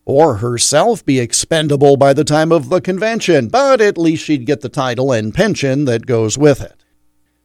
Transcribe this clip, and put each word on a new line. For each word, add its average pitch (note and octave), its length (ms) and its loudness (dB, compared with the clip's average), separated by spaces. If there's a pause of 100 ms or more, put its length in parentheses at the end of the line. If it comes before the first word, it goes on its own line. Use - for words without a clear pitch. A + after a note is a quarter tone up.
or C#3 320 2
herself C#3 680 -2
be C3 160 0
expendable C#3+ 760 2
by C#3 160 4
the C#3+ 120 0
time D#3 260 0
of D3 200 0
the F3+ 100 0
convention, F#3 680 -2
but C4 320 2
at G#3 180 2
least D#3 260 -2
she'd C3+ 220 -4
get C#3+ 140 -4
the B2 80 -10
title C3 440 -2
and G#2+ 220 -4
pension D3 500 0
that A#2 220 -2
goes A2+ 300 -2
with C#3 240 2
it. - 220 -18 (640)